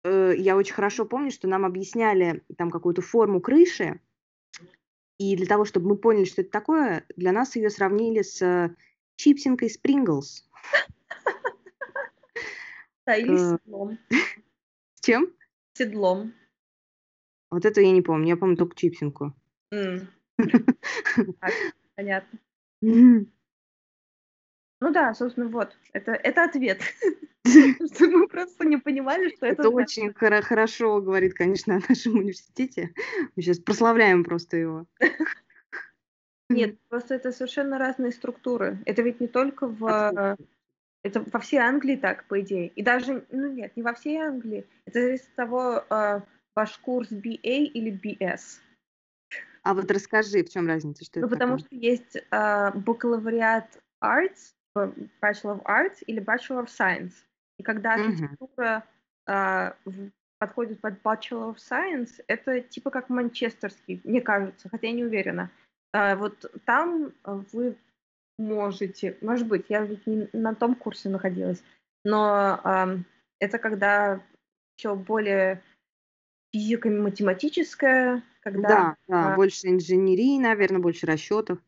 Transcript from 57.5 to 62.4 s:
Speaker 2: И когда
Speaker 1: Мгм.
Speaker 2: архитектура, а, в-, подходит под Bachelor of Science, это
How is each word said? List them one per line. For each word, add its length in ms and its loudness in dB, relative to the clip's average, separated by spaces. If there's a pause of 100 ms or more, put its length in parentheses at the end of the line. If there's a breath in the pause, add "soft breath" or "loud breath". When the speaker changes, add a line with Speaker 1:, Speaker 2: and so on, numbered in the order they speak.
Speaker 2:
И 40 -20
когда 340 -2
Speaker 1:
Мгм. 420 -2
Speaker 2:
архитектура, 460 -6 (420)
а, 480 -2 (100)
в-, 260 -14 (280)
подходит 420 -6
под 220 -10
Bachelor 520 -6
of 40 -20
Science, 680 -6
это 340 -4